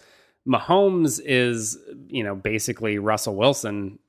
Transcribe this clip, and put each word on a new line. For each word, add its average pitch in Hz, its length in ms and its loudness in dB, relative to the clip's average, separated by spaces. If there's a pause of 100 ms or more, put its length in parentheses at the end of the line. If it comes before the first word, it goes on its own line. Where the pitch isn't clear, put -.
(480)
Mahomes 170 760 2
is, 120 540 0 (300)
you 123 160 -4
know, 101 100 -4
basically 107 640 -4
Russell 104 380 0
Wilson 101 720 0